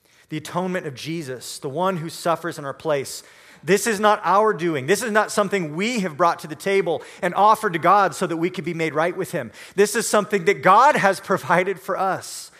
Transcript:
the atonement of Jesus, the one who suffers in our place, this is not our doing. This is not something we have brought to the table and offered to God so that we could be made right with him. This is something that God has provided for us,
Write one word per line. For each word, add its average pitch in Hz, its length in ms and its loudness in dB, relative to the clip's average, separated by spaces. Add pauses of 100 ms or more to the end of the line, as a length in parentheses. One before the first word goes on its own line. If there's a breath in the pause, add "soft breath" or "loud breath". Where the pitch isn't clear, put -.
(300 soft breath)
the 156 60 -8
atonement 180 500 -6
of 139 80 -8
Jesus, 131 640 -10
the 156 100 -10
one 175 300 -2
who 160 120 -8
suffers 160 480 -4
in 147 60 -12
our 135 100 -8
place, 143 480 -4 (400 loud breath)
this 202 240 2
is 214 120 0
not 208 260 4
our 208 280 4
doing. 156 340 -2
This 196 160 2
is 240 80 -4
not 208 220 2
something 185 420 0
we 214 260 -2
have 170 160 -4
brought 170 240 2
to - 60 -14
the 151 80 -12
table 185 480 0 (200 loud breath)
and 180 120 -2
offered 208 400 4
to 165 40 -4
God 175 360 4
so 190 120 -2
that 165 100 -4
we 170 140 -2
could 180 140 -8
be 170 100 -4
made 160 200 -4
right 165 220 0
with 180 160 -6
him. 127 200 -8 (220 loud breath)
This 208 220 2
is 214 120 -2
something 202 380 0
that 175 160 2
God 226 340 8
has 190 240 2
provided 180 600 0
for - 160 -6
us, - 640 -6